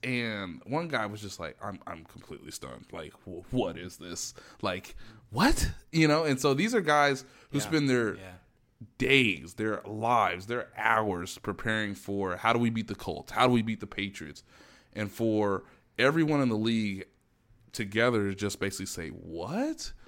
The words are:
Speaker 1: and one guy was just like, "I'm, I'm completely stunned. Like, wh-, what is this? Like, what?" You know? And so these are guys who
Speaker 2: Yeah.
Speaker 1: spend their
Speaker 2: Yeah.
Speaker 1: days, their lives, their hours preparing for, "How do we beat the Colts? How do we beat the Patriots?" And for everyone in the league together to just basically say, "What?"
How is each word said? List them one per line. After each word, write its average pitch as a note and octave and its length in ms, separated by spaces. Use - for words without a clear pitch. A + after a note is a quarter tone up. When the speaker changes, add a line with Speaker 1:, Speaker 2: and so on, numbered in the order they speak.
Speaker 1:
and A2 640
one D#3 220
guy A#2+ 180
was G#2 160
just G2 180
like, D#2+ 240
"I'm, G2 240
I'm E2 180
completely - 460
stunned. - 400
Like, D#2+ 220
wh-, F2+ 280
what F2+ 240
is F2+ 200
this? - 360
Like, F#2 340
what?" G3+ 420
You D#3+ 160
know? D#3 180
And C3+ 140
so C#3 140
these G#3+ 220
are G#3 60
guys C#3+ 420
who C#3+ 80
Speaker 2:
Yeah. A#2 40
Speaker 1:
spend C#3+ 260
their A#2 260
Speaker 2:
Yeah. F#2 160
Speaker 1:
days, A2+ 580
their G#2+ 300
lives, G#2 640
their A#2+ 300
hours G#2+ 600
preparing G#2+ 560
for, G2 420
"How A2+ 160
do A#2+ 60
we A#2 100
beat A2+ 180
the G2 80
Colts? - 360
How B2 160
do B2 60
we A#2 80
beat A2 180
the E2+ 80
Patriots?" F#2+ 560
And G#2 180
for G#2+ 520
everyone D3+ 440
in B2+ 80
the G#2+ 80
league G#2+ 480
together G#2+ 580
to F#2+ 60
just G2+ 240
basically G2 280
say, E2 220
"What?" G2 840